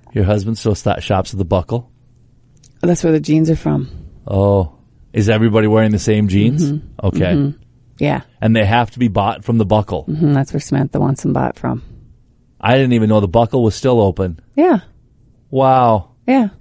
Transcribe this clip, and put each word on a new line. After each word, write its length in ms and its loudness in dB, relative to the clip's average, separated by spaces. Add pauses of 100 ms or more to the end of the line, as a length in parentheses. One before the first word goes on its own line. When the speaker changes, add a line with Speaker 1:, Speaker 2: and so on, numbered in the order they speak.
(120)
Speaker 1:
Your 120 0
husband 340 -2
still 180 -2
sta-, 240 -2
shops 340 -2
at 40 -6
the 60 -4
Buckle? 460 -4 (920)
Speaker 2:
That's 200 0
where 100 2
the 80 2
jeans 300 0
are 60 0
from. 320 -4 (380)
Speaker 1:
Oh. 460 0 (400)
Is 180 0
everybody 360 2
wearing 260 4
the 60 0
same 300 0
jeans? 440 2
Speaker 2:
Mm-hmm. 340 -8
Speaker 1:
Okay. 140 0 (120)
Speaker 2:
Mm-hmm. 260 -2 (400)
Yeah. 240 -2 (180)
Speaker 1:
And 140 2
they 120 2
have 240 0
to 80 -14
be 100 2
bought 360 -2
from 120 -2
the 80 2
Buckle? 400 0
Speaker 2:
Mm-hmm. 300 -2
That's 180 -2
where 80 -6
Samantha 400 -4
wants 220 -2
them 100 -2
bought 260 -4
from. 240 -6 (800)
Speaker 1:
I 160 0
didn't 160 2
even 160 2
know 120 2
the 80 0
Buckle 340 0
was 120 0
still 260 0
open. 400 -2 (140)
Speaker 2:
Yeah. 260 2 (680)
Speaker 1:
Wow. 600 2 (160)
Speaker 2:
Yeah. 220 2 (120)